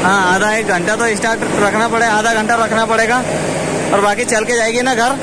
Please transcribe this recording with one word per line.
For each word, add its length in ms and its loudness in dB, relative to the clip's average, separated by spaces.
हाँ, 320 2
आधा 200 2
एक 120 -2
घंटा 280 0
तो 200 0
स्टार्ट 240 -2
रखना 240 0
पड़े-, 220 0
आधा 240 2
घंटा 300 0
रखना 220 0
पड़ेगा 320 0
और 80 2
बाकी 240 0
चल 200 0
के 100 0
जाएगी 260 0
ना 140 0
घर 280 0